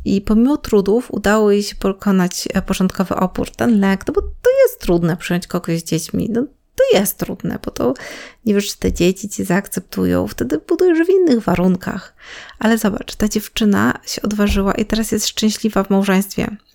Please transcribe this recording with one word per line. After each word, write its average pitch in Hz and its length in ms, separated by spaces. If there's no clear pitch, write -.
I 196 160
pomimo 240 360
trudów 208 540
udało 208 400
jej 202 120
się - 120
pokonać, 190 760
e, 190 80
początkowy 185 540
opór, - 360
ten 226 280
lęk, 196 280
no 294 60
bo 403 80
to - 280
jest - 180
trudne 170 360
przyjąć 175 300
kogoś 175 320
z 170 40
dziećmi, - 480
no 233 140
to 523 220
jest 196 200
trudne, - 480
bo - 60
to 254 220
nie 208 80
wiesz, 202 140
czy - 120
te 185 140
dzieci 185 360
cię 190 160
zaakceptują, 185 840
wtedy 254 400
budujesz 349 400
w - 20
innych 339 340
warunkach. 180 720
Ale 226 180
zobacz, - 380
ta 214 120
dziewczyna 214 640
się - 160
odważyła 202 520
i 220 120
teraz 220 260
jest 214 160
szczęśliwa 214 560
w 190 60
małżeństwie. 196 680